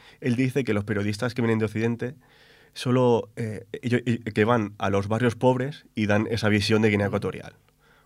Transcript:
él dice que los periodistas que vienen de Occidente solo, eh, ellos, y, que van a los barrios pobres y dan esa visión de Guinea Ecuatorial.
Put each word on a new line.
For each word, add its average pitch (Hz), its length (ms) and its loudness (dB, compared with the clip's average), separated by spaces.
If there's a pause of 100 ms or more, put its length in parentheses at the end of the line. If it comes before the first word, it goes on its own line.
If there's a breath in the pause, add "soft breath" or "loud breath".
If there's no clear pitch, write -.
(200 loud breath)
él 123 160 -2
dice 131 280 0
que 110 100 -2
los 104 100 -2
periodistas 104 520 -4
que 123 60 -4
vienen 113 180 2
de 110 60 0
Occidente 117 500 -4 (580 soft breath)
solo, 123 640 2
eh, 110 300 -8 (160)
ellos, 123 240 0
y, 117 140 0
que 107 260 0
van 110 340 2
a 101 100 0
los 98 180 0
barrios 110 280 0
pobres 127 500 -2 (100)
y 107 120 0
dan 107 220 2
esa 110 200 0
visión 104 320 4
de 113 80 6
Guinea 101 180 2
Ecuatorial. 95 460 -6 (520 soft breath)